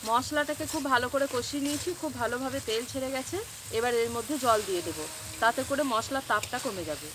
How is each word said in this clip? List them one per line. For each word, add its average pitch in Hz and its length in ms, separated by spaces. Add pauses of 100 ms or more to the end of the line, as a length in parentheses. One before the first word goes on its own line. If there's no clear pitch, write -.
মশলাটাকে 294 640
খুব 302 180
ভালো 247 220
করে 277 120 (100)
কষিয়ে 269 300
নিয়েছি, 294 240 (120)
খুব 302 100 (100)
ভালোভাবে 247 380 (100)
তেল 226 220
ছেড়ে 262 240
গেছে। 262 220 (400)
এবার 240 160 (100)
এর 233 120
মধ্যে 277 280
জল 220 160 (100)
দিয়ে 175 180
দেব, 156 120 (420)
তাতে 233 280
করে 277 140 (100)
মশলার 262 380
তাপটা 214 340
কমে 196 240
যাবে। 151 260